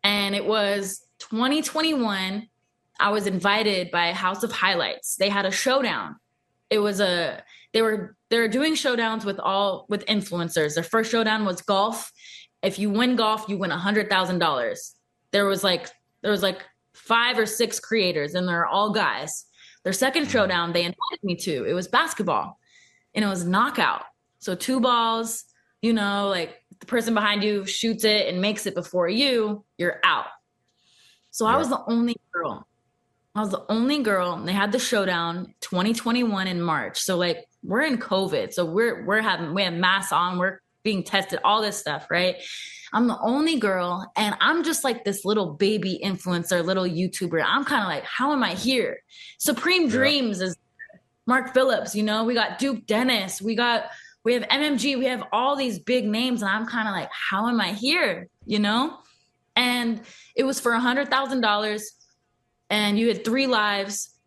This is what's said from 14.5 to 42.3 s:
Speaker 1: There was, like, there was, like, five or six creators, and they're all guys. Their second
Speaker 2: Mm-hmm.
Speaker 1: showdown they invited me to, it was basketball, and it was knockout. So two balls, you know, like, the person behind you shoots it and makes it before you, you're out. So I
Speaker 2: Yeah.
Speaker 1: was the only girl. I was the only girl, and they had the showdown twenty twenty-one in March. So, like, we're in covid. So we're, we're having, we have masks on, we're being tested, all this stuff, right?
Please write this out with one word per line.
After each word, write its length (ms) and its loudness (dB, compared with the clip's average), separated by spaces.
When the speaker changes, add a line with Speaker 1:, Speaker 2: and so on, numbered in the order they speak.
Speaker 1:
There 140 4
was, 180 0
like, 260 0
there 100 0
was, 100 2
like, 220 0
five 440 2
or 80 4
six 340 -2
creators, 540 0
and 140 0
they're 180 0
all 260 2
guys. 540 -2
Their 100 -2
second 300 0
Speaker 2:
Mm-hmm. 80 -4
Speaker 1:
showdown 420 2
they 100 2
invited 400 -6
me 140 -2
to, 280 -4
it 80 0
was 140 -2
basketball, 680 0
and 120 2
it 20 2
was 180 -2
knockout. 580 2
So 160 -4
two 240 -2
balls, 640 0
you 120 2
know, 360 0
like, 260 -2
the 60 -20
person 280 0
behind 300 2
you 220 0
shoots 380 -2
it 260 4
and 120 -2
makes 240 0
it 100 -4
before 340 0
you, 540 0
you're 260 -2
out. 240 2
So 140 -2
I 80 4
Speaker 2:
Yeah. 40 6
Speaker 1:
was 120 2
the 180 -2
only 280 2
girl. 360 -6
I 60 -2
was 80 0
the 180 -4
only 360 2
girl, 300 2
and 140 -6
they 60 0
had 180 2
the 80 2
showdown 800 -2
twenty 340 0
twenty-one 540 0
in 140 -2
March. 380 -2
So, 180 0
like, 280 0
we're 180 0
in 160 0
covid. 560 -2
So 100 0
we're, 440 0
we're 140 2
having, 340 -2
we 80 0
have 100 -2
masks 380 2
on, 260 0
we're 220 -2
being 200 0
tested, 400 0
all 180 4
this 160 -4
stuff, 340 -6
right? 240 2